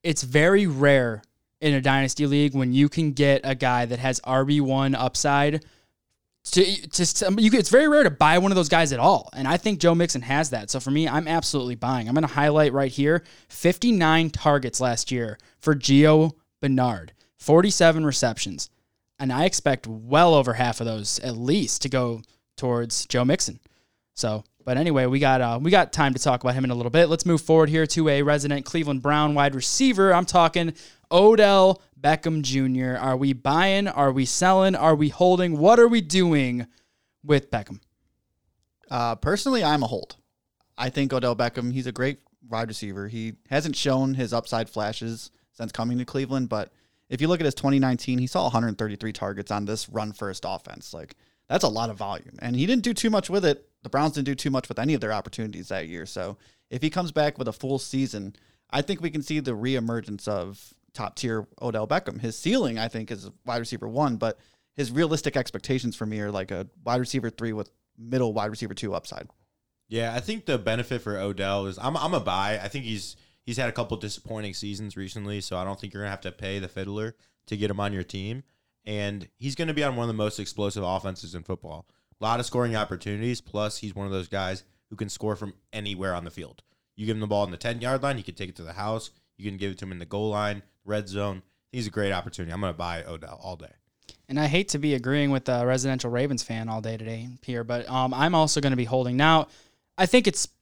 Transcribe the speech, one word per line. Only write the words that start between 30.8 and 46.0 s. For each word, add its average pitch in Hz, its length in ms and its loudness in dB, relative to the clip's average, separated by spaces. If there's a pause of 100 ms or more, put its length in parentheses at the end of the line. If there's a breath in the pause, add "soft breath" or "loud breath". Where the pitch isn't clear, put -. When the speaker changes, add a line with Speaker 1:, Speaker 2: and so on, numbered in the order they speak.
Speaker 1:
Odell 196 720 8 (180 soft breath)
Beckham 156 420 2
Junior. 131 560 0
Are 131 180 0
we 139 160 2
buying? 180 560 2
Are 139 240 2
we 131 140 2
selling? 190 500 4
Are 160 180 6
we 151 140 4
holding? 180 500 4
What 208 220 8
are 233 80 10
we 233 140 4
doing 147 640 2 (560)
with 143 260 2
Beckham? 101 300 -6 (1120)
Speaker 2:
Uh, 117 240 0
personally, 208 480 0
I'm 147 200 2
a 113 40 -2
hold. - 300 -8 (600)
I 127 120 -4
think 135 240 -2
Odell 123 220 0
Beckham, 120 360 -2
he's 127 160 -4
a 120 60 -8
great 131 260 -4 (280)
wide 113 200 -4
receiver. 101 400 -10
He 113 280 -10 (140)
hasn't 147 280 -2
shown 135 380 0
his 120 180 -4
upside 117 360 -4
flashes 110 600 -8 (220)
since 113 180 -12
coming 123 260 -4
to 123 80 -4